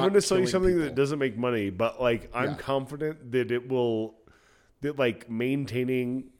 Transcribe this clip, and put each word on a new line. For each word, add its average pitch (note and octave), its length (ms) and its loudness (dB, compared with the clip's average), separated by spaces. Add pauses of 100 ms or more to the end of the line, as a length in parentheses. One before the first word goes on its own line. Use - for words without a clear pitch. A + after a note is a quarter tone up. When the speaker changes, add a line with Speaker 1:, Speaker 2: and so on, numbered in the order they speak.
Speaker 1:
not F#3 60 4
Speaker 2:
gonna G3+ 120 6
sell F#3+ 180 2
you F#3 80 2
Speaker 1:
killing F3+ 40 -2
Speaker 2:
something F#3 280 4
that E3 60 2
Speaker 1:
people. B2 120 -4
Speaker 2:
doesn't C#3 220 2
make C3 180 -2
money, A#2 340 0
but, G2+ 300 -2
like, A#2+ 340 0
I'm C3 160 0
Speaker 1:
Yeah. D3 60 -6
Speaker 2:
confident C#3 760 -4
that B2 180 2
it A#2+ 180 -2
will, A#2 460 0 (680)
that, C#3+ 180 -4
like, A#2+ 320 0
maintaining, B2+ 1080 -2